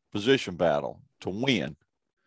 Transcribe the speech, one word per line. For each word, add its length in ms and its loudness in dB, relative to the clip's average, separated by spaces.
position 420 0
battle, 460 0
to 80 -8
win, 460 -2